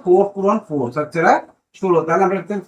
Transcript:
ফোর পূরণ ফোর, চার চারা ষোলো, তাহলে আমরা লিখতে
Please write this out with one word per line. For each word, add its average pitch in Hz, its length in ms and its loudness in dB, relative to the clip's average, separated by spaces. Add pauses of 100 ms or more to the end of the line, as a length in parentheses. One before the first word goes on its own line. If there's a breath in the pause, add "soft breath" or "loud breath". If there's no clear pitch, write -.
ফোর 185 200 4 (100)
পূরণ 202 240 0 (100)
ফোর, 143 180 -4 (100)
চার 147 180 -4
চারা 165 200 2 (460)
ষোলো, 175 260 0
তাহলে 170 200 0
আমরা 185 140 -2
লিখতে 185 140 -10 (140)